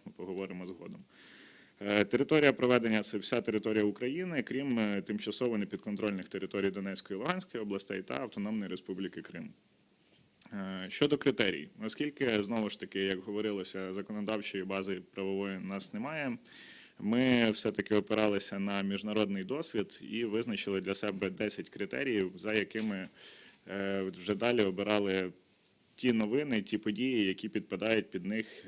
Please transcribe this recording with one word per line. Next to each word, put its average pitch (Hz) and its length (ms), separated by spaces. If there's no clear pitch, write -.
ми - 100
поговоримо 90 520
згодом. 87 360
Е, 104 260
територія 143 480
проведення — 117 500
це - 140
вся 117 240
територія 107 420
України, 135 600
крім, 131 360
е, 104 220
тимчасово 110 560
непідконтрольних 101 720
територій 98 440
Донецької 95 480
і - 20
Луганської 165 420
областей 98 380
та 127 200
Автономної 104 500
Республіки 92 500
Крим. 80 280
Е, 95 360
щодо 147 280
критерій, 104 520
оскільки, 120 580
знову 107 260
ж - 100
таки, 92 200
як 95 200
говорилося, 98 760
законодавчої 101 680
бази 95 380
правової 98 440
в 92 80
нас 95 280
немає, 135 440
ми 117 520
все-таки 107 440
опиралися 104 640
на 98 220
міжнародний 98 640
досвід 117 680
і 117 160
визначили 104 560
для 95 140
себе 98 340
десять 101 400
критеріїв, 104 680
за 98 180
якими, 101 560
е, 98 340
вже 92 340
далі 117 260
обирали 98 680
ті 127 180
новини, 113 480
ті 104 160
події, 110 480
які 95 240
підпадають 104 640
під 90 140
них, 107 420